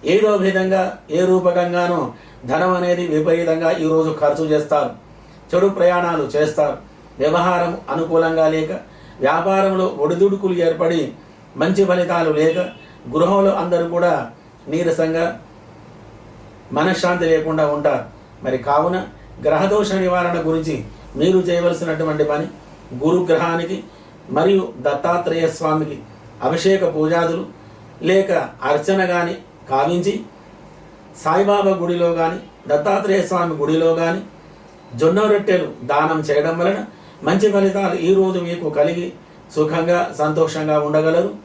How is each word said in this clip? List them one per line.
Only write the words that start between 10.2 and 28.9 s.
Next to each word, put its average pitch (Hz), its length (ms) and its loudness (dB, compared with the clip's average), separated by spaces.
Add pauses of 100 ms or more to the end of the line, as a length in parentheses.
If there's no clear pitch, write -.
ఏర్పడి, 165 360 0 (600)
మంచి 190 280 2
ఫలితాలు 170 420 0 (100)
లేక, 165 160 2 (560)
గృహంలో 196 380 4 (100)
అందరూ 175 320 0
కూడా 175 200 2 (580)
నీరసంగా, 165 540 0 (1500)
మనశ్శాంతి 175 540 0
లేకుండా 156 340 0 (100)
ఉంటారు. 143 280 0 (420)
మరి 127 120 -2 (100)
కావున 156 300 2 (480)
గ్రహదోష 196 460 2 (120)
నివారణ 175 340 0 (100)
గురించి 160 280 -2 (440)
మీరు 185 280 4
చేయవలసినటువంటి 165 840 0
పని, 160 160 -2 (560)
గురుగ్రహానికి 170 720 0 (600)
మరియు 190 260 2 (220)
దత్తాత్రేయ 165 600 -2 (100)
స్వామికి 156 400 -2 (500)
అభిషేక 180 360 2 (120)
పూజాదులు 165 500 0 (640)
లేక 190 220 2 (380)
అర్చన 170 320 0 (120)